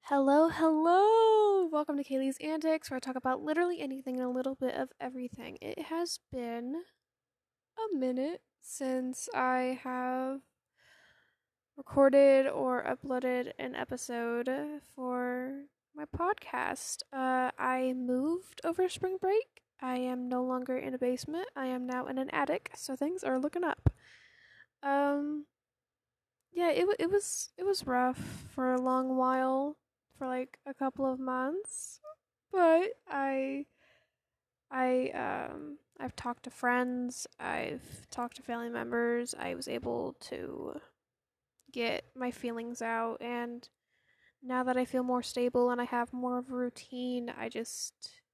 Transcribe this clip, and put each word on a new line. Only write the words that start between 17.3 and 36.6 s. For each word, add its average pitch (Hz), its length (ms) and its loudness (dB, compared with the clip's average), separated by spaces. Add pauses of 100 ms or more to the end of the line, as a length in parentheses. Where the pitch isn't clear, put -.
I 254 340 0
moved 254 680 -2
over 359 260 2
spring 370 320 -4
break. 415 440 0 (180)
I 254 140 -2
am 254 320 -2
no 247 160 0
longer 254 340 -2
in 254 160 -4
a 254 40 -6
basement. 294 580 -2
I 269 100 -4
am 254 180 -2
now 254 220 -4
in 262 120 -4
an 262 120 -2
attic, 294 460 0
so - 180 -8
things 320 300 -2
are 262 160 0
looking 311 240 -2
up. - 280 2 (920)
Um, 285 640 0 (1040)
yeah, 349 180 2
it 349 160 4
wa-, 403 100 2
it 330 140 0
was, - 480 0
it 359 80 -6
was 392 220 0
rough 254 680 0
for 254 180 0
a 254 80 2
long 262 360 0
while, 262 600 2 (420)
for, 269 80 -6
like, 254 380 -6
a 277 80 -12
couple 269 320 -2
of 262 160 0
months, 262 800 -4 (500)
but 349 380 8 (180)
I, 277 600 -2 (1040)
I, 254 400 2
um, - 640 -6 (240)
I've - 160 -8
talked - 280 -8
to 254 60 -12
friends, 247 760 0 (120)